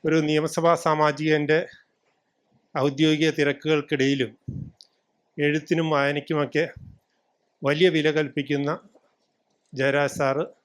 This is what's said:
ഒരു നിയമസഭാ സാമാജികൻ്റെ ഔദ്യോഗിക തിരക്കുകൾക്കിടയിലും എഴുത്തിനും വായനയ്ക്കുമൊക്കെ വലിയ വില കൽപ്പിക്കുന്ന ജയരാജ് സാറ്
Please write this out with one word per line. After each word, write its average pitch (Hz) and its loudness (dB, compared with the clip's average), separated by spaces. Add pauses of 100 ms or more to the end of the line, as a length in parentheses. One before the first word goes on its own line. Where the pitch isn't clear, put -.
ഒരു 160 0 (100)
നിയമസഭാ 160 0 (120)
സാമാജികൻ്റെ 151 2 (1160)
ഔദ്യോഗിക 151 2
തിരക്കുകൾക്കിടയിലും 143 0 (1040)
എഴുത്തിനും 156 -2
വായനയ്ക്കുമൊക്കെ 143 -2 (1040)
വലിയ 156 4
വില 156 2
കൽപ്പിക്കുന്ന 143 -2 (1080)
ജയരാജ് 139 0
സാറ് 139 0 (200)